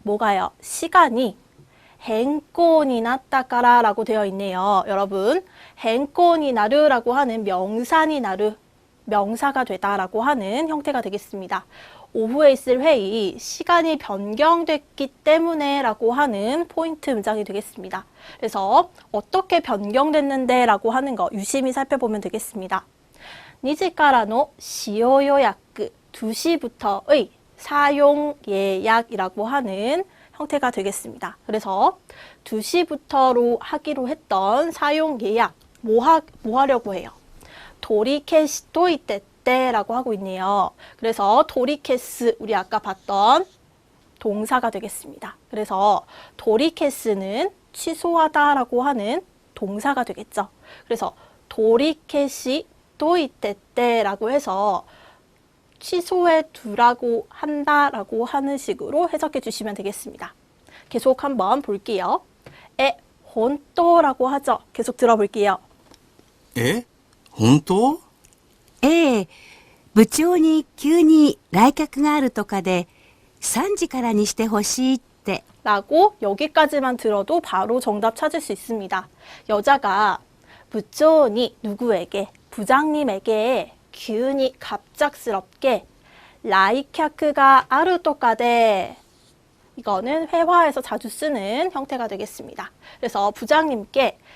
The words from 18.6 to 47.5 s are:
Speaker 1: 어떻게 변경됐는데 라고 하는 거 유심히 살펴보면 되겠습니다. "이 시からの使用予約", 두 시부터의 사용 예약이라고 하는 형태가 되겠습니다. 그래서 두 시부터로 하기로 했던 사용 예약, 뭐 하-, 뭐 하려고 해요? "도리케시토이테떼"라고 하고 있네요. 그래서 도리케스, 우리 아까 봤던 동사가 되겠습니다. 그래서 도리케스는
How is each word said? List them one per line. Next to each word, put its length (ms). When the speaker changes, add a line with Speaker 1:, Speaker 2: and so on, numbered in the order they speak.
Speaker 1:
어떻게 480
변경됐는데 1040
라고 260
하는 260
거 160
유심히 400
살펴보면 480
되겠습니다. 640
"이 120
시からの使用予約", 2250
두 180
시부터의 1000
사용 800
예약이라고 1000
하는 600
형태가 360
되겠습니다. 640
그래서 520
두 160
시부터로 1000
하기로 480
했던 640
사용 500
예약, 320
뭐 240
하-, 160
뭐 180
하려고 340
해요? 140
"도리케시토이테떼"라고 2250
하고 200
있네요. 560
그래서 500
도리케스, 920
우리 160
아까 240
봤던 680
동사가 520
되겠습니다. 640
그래서 520
도리케스는 1120